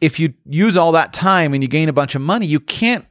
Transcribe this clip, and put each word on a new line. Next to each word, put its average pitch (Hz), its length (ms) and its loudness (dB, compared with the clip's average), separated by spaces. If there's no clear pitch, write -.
if 156 180 0
you 160 140 0
use 180 320 2
all 165 140 4
that 160 200 2
time 175 400 0
and 135 100 -2
you 135 60 -2
gain 156 220 0
a - 20 -6
bunch 139 220 -2
of 135 80 -4
money, 190 240 -2
you 147 140 0
can't 226 500 -4